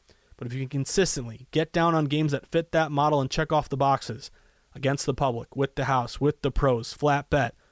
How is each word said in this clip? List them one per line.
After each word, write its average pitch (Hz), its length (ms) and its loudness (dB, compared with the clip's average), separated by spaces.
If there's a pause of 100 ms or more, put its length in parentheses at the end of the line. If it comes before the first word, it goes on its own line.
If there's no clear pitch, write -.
(360)
But 127 100 -10
if 120 60 -8
you 131 80 -6
can 131 80 -6
consistently 135 840 -2
get 160 220 0
down 170 240 4
on 156 80 2
games 151 260 0
that 139 160 -4
fit 165 240 -2
that 160 220 2
model 147 280 2
and 135 80 0
check 160 240 -2
off 151 160 0
the 139 80 -4
boxes 135 540 0 (440)
against 135 300 -2
the 135 80 0
public, 123 420 -2
with 135 200 -2
the 139 100 -2
house, 123 340 0
with 147 220 0
the 135 100 0
pros, 123 440 0
flat 143 340 0
bet, 131 260 0 (180)